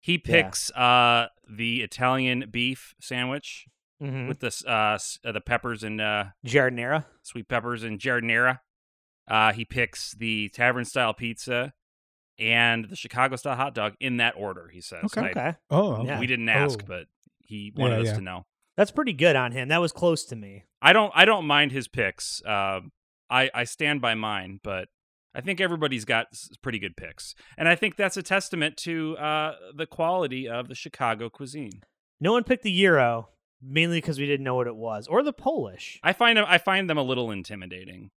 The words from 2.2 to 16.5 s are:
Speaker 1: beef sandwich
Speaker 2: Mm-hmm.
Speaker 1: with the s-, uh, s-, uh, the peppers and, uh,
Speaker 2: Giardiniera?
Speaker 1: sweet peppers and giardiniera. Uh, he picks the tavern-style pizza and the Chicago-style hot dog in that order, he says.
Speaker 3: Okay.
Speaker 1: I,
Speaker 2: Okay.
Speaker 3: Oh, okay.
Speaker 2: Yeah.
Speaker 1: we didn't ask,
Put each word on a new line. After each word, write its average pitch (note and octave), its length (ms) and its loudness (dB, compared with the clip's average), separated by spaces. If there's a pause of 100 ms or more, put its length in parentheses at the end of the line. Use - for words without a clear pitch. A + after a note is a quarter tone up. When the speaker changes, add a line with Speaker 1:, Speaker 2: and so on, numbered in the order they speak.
Speaker 1:
beef A#2+ 500 -4
sandwich B2+ 640 -8 (380)
Speaker 2:
Mm-hmm. C3 240 -6
Speaker 1:
with - 140 -6
the B2+ 60 -4
s-, - 180 -8
uh, G#2+ 300 2
s-, - 300 -10
uh, A#2+ 60 -6
the G#2 100 -6
peppers A#2+ 400 -4
and, G#2+ 200 -6
uh, G#2+ 240 -2 (200)
Speaker 2:
Giardiniera? B2+ 600 2 (180)
Speaker 1:
sweet - 240 -14
peppers A#2+ 340 -4
and A2 160 -6
giardiniera. A#2+ 640 2 (680)
Uh, A2 260 4
he A#2 100 -6
picks - 520 -4
the G#2+ 340 -4
tavern-style A#2+ 640 0
pizza A#2+ 580 -4 (680)
and A2+ 520 2
the F#3 80 -12
Chicago-style B2+ 580 -2
hot C3 180 -4
dog G#2 280 -2
in B2+ 160 -2
that A#2+ 200 2
order, F#2 300 -8
he F2 140 -20
says. F#2 240 -10
Speaker 3:
Okay. G#3+ 160 -4
Speaker 1:
I, F#2+ 80 -2
Speaker 2:
Okay. D3 240 -4 (160)
Speaker 3:
Oh, F3 240 2
okay. A2+ 140 -4
Speaker 2:
Yeah. C#3 120 -4
Speaker 1:
we B2 80 -2
didn't A#2 220 -2
ask, G#2+ 340 2